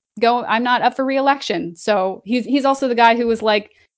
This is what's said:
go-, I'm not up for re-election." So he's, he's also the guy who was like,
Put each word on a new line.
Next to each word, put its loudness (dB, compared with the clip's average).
go-, 2
I'm -2
not 0
up 2
for -4
re-election." -2
So -2
he's, -2
he's 0
also 0
the -2
guy 4
who -2
was -2
like, -2